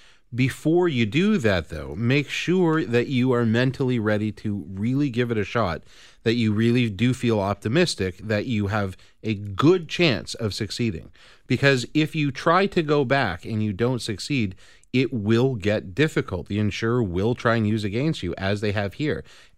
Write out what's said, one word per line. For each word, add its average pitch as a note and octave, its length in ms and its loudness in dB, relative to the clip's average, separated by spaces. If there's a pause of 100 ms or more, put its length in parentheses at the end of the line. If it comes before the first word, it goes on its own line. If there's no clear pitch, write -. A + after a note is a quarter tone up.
(360)
Before D3+ 520 2
you A#2+ 200 2
do F#3 320 2
that, G2 300 0
though, D2 260 -10
make C3 340 0
sure E3 560 0
that A#2 220 0
you B2+ 240 2
are A#2+ 160 2
mentally B2 500 0
ready G#2+ 360 0
to G2+ 360 -6
really B2 400 -2
give A#2+ 220 -2
it A2 80 0
a G2+ 40 -2
shot, F#2 380 -2 (400)
that A2+ 140 2
you A2 180 2
really A#2 380 2
do A#2 240 0
feel A2+ 240 0
optimistic, G2+ 800 -2
that G#2+ 260 -2
you G#2+ 220 -2
have G2+ 280 -2 (280)
a A2 100 -2
good B2+ 560 2
chance D3 460 0
of G#2+ 180 -4
succeeding. G#2+ 560 -4 (380)
Because C3+ 480 2
if D3+ 180 2
you D3+ 160 0
try E3+ 380 2
to F3+ 160 0
go D3 200 2
back B2 400 0
and G#2+ 200 -2
you G#2 100 0
don't A#2 280 0
succeed, A2 520 -4 (480)
it C3+ 100 0
will A#2 440 2
get G2 400 -2
difficult. C#3+ 520 -2
The G2+ 120 -2
insurer A2+ 440 0
will G2 320 0
try A#2 220 2
and A2 100 2
use G#2+ 160 0
against B2 400 -2
you, E2+ 140 -6
as G2+ 240 -2
they G#2 120 -2
have G2+ 220 -4
here. D3 280 -4 (340)